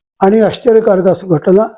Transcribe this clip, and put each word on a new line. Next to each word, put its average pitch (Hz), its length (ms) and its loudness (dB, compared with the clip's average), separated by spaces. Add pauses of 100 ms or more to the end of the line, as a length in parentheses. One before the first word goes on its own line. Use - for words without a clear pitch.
(200)
आणि 202 200 2
आश्चर्यकारक 208 680 0
असं 185 200 -2
घटना 180 360 0 (140)